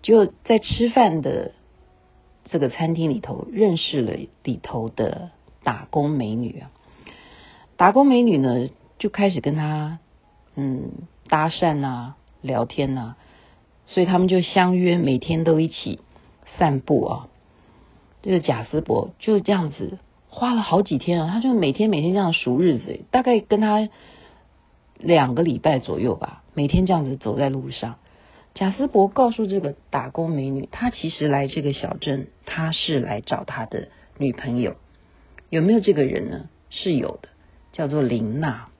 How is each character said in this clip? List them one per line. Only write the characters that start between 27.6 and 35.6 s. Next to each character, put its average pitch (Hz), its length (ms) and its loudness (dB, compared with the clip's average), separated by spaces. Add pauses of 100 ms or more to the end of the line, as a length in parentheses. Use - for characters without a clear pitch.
上。 120 240 -10 (580)
贾 196 180 -2
斯 269 160 -2
伯 196 220 4
告 240 220 4
诉 226 160 -2
这 190 120 -2
个 143 160 -6 (140)
打 131 200 -4
工 165 200 -4
美 139 200 -2
女， 135 220 -6
他 247 180 -4
其 - 200 -6
实 151 180 -2
来 139 200 2
这 135 140 -4
个 143 120 -2
小 - 240 -8
镇， 139 300 -6 (180)
他 160 260 -4
是 160 300 -2
来 104 180 -4
找 - 240 -6
他 - 220 -10
的 - 240 -10 (280)
女 139 140 0
朋 123 300 -4
友。 - 140 -4 (720)
有 165 120 0